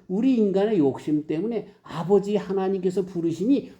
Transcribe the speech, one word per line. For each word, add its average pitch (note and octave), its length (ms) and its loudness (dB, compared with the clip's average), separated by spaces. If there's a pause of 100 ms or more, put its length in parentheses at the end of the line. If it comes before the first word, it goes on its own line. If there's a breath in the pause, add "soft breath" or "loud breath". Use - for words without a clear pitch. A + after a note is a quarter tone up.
우리 A#3+ 260 2
인간의 G#3 440 2
욕심 D3 480 0
때문에 G3+ 420 -4 (140 loud breath)
아버지 F#3+ 540 0
하나님께서 F#3+ 680 -2
부르심이 F3 760 -2